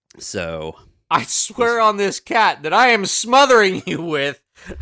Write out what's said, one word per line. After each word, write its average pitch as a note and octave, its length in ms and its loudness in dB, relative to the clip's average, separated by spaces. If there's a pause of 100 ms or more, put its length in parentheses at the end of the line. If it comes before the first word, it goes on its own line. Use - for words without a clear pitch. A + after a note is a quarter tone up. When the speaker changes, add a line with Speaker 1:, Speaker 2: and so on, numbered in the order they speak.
(180)
Speaker 1:
so E2 580 -10 (340)
Speaker 2:
I D#3 140 -2
swear A#3 560 -4
on G#3+ 160 2
this G3 240 -4
cat G3 420 0
that D#3 100 -4
I A#3+ 160 4
am G3+ 180 2
smothering A#3 800 4
you D#3+ 160 -6
with. C#3+ 380 -4 (420)